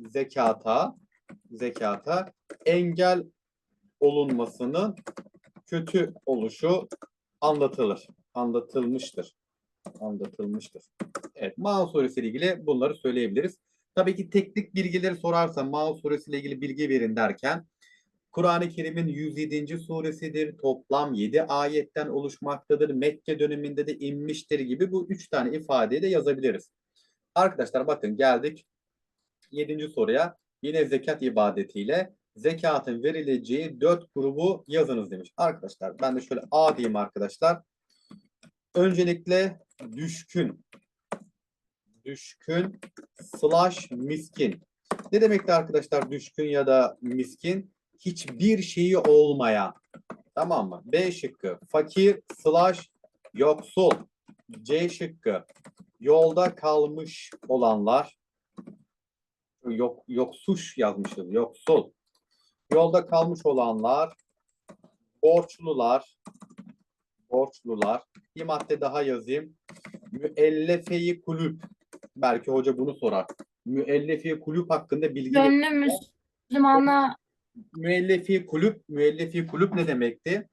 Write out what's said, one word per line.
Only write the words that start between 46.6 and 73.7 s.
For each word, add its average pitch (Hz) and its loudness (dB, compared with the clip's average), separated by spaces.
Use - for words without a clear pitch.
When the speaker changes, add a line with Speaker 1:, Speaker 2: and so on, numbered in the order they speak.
Speaker 1:
da 131 4
miskin? 127 -6
Hiçbir 180 0
şeyi 180 2
olmayan. 139 4
Tamam 147 -2
mı? 87 -14
B 175 0
şıkkı - -8
fakir 190 2
slash 175 2
yoksul. 151 2
C 156 0
şıkkı 160 -6
yolda 160 4
kalmış 151 -2
olanlar. 117 2
Yok, 120 -4
yoksuş 127 -4
yazmışız. 98 -4
Yoksul. - 0
Yolda 165 6
kalmış 165 2
olanlar. 127 2
Borçlular. 151 2
Borçlular. 117 -2
Bir 160 -10
madde 151 -4
daha 143 -2
yazayım. 135 -6
Müellefe-i 170 0
kulüp. 160 -6
Belki 127 0
hoca 131 0
bunu 135 -2
sorar. 98 -2
Müellefe-i 147 -2